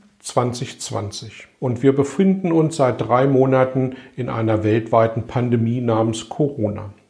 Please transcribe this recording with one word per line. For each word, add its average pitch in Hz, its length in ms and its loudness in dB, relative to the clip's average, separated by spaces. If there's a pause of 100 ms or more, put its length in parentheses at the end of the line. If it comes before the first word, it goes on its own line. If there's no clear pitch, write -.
(180)
zwanzig 123 600 -4
zwanzig - 680 -10 (140)
und 123 240 -2
wir 135 100 6
befinden 185 560 2
uns 160 240 2
seit 123 260 0
drei 120 280 2
Monaten 131 680 2 (220)
in 127 120 -6
einer 110 360 0
weltweiten 113 640 2
Pandemie 120 520 0
namens 113 480 -2
Corona. 101 640 -4 (180)